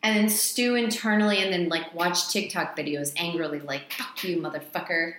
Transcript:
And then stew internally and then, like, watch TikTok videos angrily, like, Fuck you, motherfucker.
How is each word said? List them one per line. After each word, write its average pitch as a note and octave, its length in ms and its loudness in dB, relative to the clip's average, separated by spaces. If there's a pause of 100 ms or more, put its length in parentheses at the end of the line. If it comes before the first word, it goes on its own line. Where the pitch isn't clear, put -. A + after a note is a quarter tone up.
And A3 140 2
then G#3+ 120 6
stew A#3+ 480 2
internally G#3+ 640 2
and F#3+ 100 2
then, F3 160 2
like, E3 260 -2
watch F3 340 0
TikTok F#3 480 -2
videos C#3+ 400 -2
angrily, E3 440 -2
like, C#3 320 -8
Fuck - 320 -8
you, F3+ 140 0
motherfucker. E3 800 -4